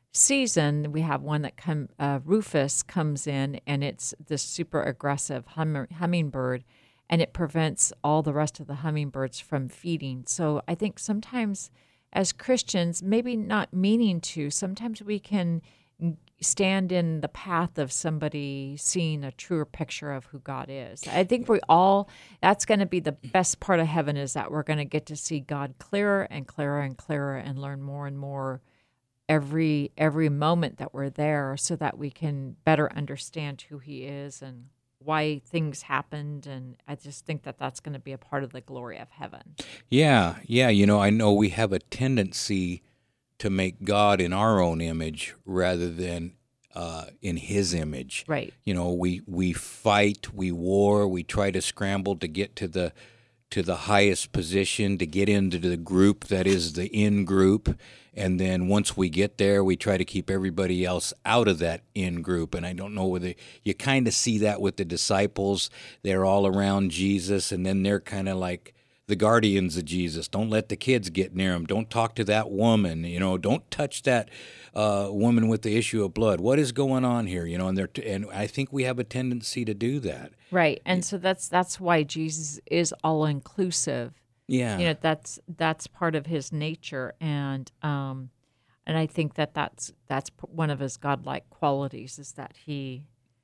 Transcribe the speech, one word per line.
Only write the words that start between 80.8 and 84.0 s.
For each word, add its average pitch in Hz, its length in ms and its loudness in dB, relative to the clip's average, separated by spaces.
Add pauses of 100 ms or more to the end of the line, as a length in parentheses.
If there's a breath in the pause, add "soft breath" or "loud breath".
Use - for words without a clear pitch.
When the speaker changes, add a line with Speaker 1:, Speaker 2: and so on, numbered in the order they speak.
Speaker 1:
And 185 140 0
Speaker 2:
Y- - 20 -2
Speaker 1:
so 196 160 -6
that's, 185 320 -2
that's 180 280 0
why 170 260 2
Jesus 156 640 -6
is 170 280 0 (100)
all 156 220 2
inclusive. 143 880 -2 (340)